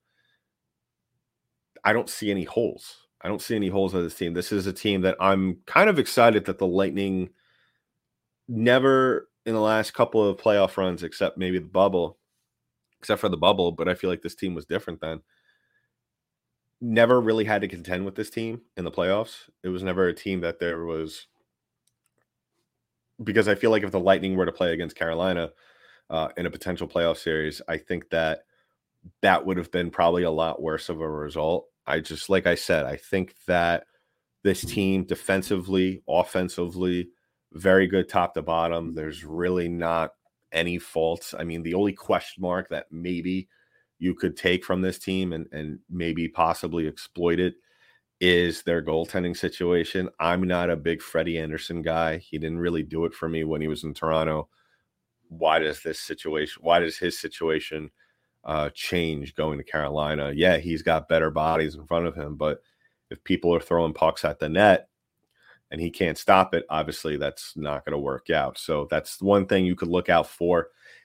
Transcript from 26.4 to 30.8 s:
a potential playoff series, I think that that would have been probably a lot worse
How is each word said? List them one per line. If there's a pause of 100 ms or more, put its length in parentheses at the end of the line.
a
potential
playoff
series,
I
think
that (800)
that
would
have
been
probably
a
lot
worse